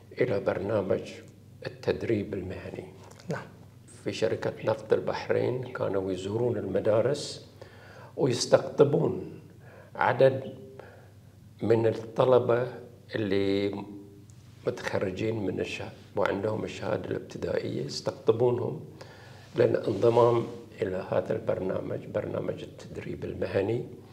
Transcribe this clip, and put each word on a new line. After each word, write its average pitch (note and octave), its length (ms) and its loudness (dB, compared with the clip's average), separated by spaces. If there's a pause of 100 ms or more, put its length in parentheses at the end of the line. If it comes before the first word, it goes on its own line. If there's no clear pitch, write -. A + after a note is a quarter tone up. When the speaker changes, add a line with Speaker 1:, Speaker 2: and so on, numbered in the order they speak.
(220)
Speaker 1:
إلى G2+ 180 2
برنامج G2+ 720 0 (540)
التدريب - 680 -2
المهني. F#2 520 -8 (440)
Speaker 2:
نعم. C#3+ 160 -6 (580)
Speaker 1:
في G#2 100 -4
شركة - 400 0 (120)
نفط - 280 0
البحرين A2+ 680 0
كانوا G2 480 -2
يزورون G#2 460 -2
المدارس G#2 920 0 (680)
ويستقطبون - 1200 4 (560)
عدد B2 580 4 (1080)
من A2+ 260 6
الطلبة B2 800 4 (480)
اللي G2+ 680 0 (840)
متخرجين G2+ 760 -2
من F#2 200 -2
الشه-، - 520 -10
وعندهم G2+ 460 0
الشهادة - 460 -4
الابتدائية، - 760 -4
يستقطبونهم - 1000 0 (680)
للانضمام A#2 920 4 (340)
إلى F#2 300 -2
هذا G#2 220 0
البرنامج، G2+ 720 -2
برنامج G#2 580 -4
التدريب - 640 -10
المهني. G2 600 0 (280)